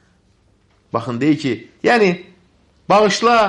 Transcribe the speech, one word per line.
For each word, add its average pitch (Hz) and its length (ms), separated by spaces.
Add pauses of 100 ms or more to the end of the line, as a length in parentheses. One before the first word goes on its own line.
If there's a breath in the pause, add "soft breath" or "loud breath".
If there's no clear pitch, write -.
(920)
Baxın, 117 280
deyir 147 180
ki, 131 140 (300)
yəni, 220 280 (760)
bağışla, 214 480 (120)